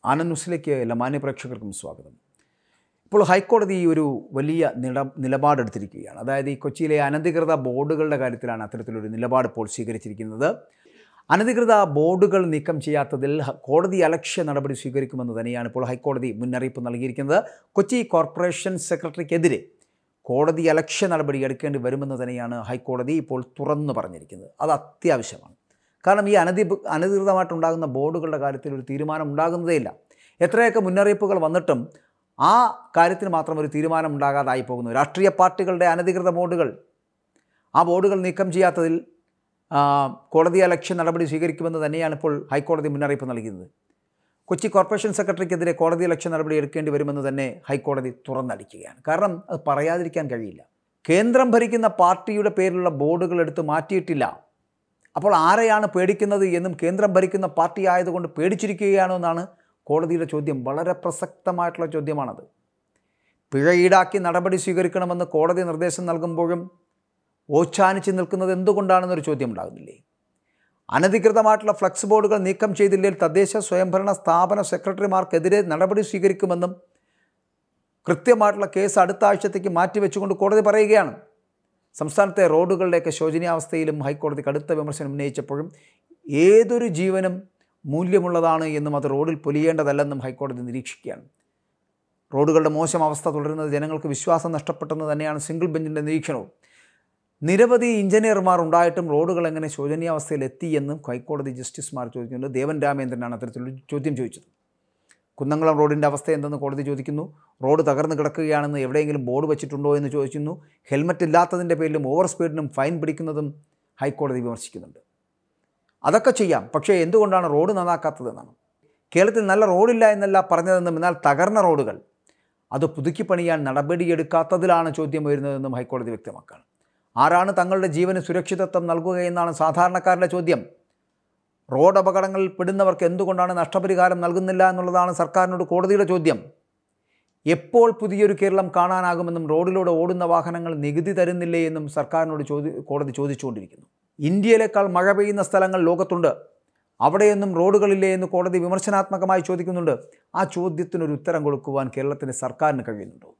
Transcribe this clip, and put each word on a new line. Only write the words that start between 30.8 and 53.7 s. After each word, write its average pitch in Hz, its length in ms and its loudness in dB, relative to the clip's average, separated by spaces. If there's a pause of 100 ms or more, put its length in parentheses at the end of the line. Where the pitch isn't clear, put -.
വന്നിട്ടും 156 400 0 (600)
ആ 185 140 6 (440)
കാര്യത്തിന് 185 320 4
മാത്രം 160 300 -2
ഒരു 151 160 -2
തീരുമാനം 160 380 -2
ഉണ്ടാകാതായി 139 480 0
പോകുന്നു. 123 300 -6
രാഷ്ട്രീയ 185 380 2
പാർട്ടികളുടെ 180 560 2
അനധികൃത 175 440 2
ബോർഡുകൾ, 170 480 -2 (1000)
ആ 156 80 6
ബോർഡുകൾ 185 380 2
നീക്കം 185 300 -2
ചെയ്യാത്തതിൽ, 170 540 2 (680)
ആ, 147 80 2 (280)
കോടതി 170 520 2
അലക്ഷ്യ 175 360 2
നടപടി 170 300 0
സ്വീകരിക്കുമെന്ന് 160 600 -4
തന്നെയാണ് 156 300 -2
ഇപ്പോൾ 147 360 -4
ഹൈക്കോടതി 147 380 -2
മുന്നറിയിപ്പ് 143 400 -4
നൽകുന്നത്. 107 380 -10 (800)
കൊച്ചി 185 220 -4
കോർപ്പറേഷൻ 196 460 0
സെക്രട്ടറിക്കെതിരെ 175 580 -2
കോടതി 170 340 0
അലക്ഷ്യ 170 240 -2
നടപടി 156 260 -2
എടുക്കേണ്ടി 151 360 -4
വരുമെന്ന് 143 360 -4
തന്നെ 135 420 -6
ഹൈക്കോടതി 135 420 -4 (160)
തുറന്നടിക്കുകയാണ്. 123 800 -10
കാരണം, 175 420 0
അത് 160 180 -6
പറയാതിരിക്കാൻ 160 640 0
കഴിയില്ല. 110 300 -10 (480)
കേന്ദ്രം 233 420 4
ഭരിക്കുന്ന 226 360 4
പാർട്ടിയുടെ 202 600 2
പേരിലുള്ള 185 400 0
ബോർഡുകൾ 165 520 0
എടുത്ത് 156 200 -2
മാറ്റിയിട്ടില്ല. 160 640 -2 (880)